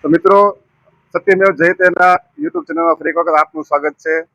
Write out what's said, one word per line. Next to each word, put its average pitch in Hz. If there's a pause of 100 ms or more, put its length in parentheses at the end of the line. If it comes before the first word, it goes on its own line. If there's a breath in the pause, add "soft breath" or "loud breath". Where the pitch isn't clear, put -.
તો 151
મિત્રો, 196 (560)
સત્યમેવ 190
જયતેના 180 (240)
YouTube 160
ચેનલમાં 165
ફરી 151
એક 165
વખત 160
આપનું 156
સ્વાગત 147
છે. 160 (140)